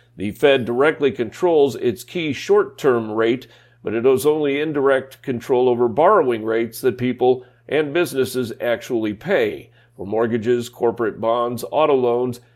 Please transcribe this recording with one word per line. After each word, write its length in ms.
The 140
Fed 340
directly 480
controls 680
its 260
key 300
short-term 760
rate, 380
but 120
it 100
has 220
only 340
indirect 600
control 460
over 180
borrowing 580
rates 360
that 180
people 440
and 280
businesses 680
actually 540
pay 560
for 80
mortgages, 640
corporate 500
bonds, 520
auto 240
loans, 460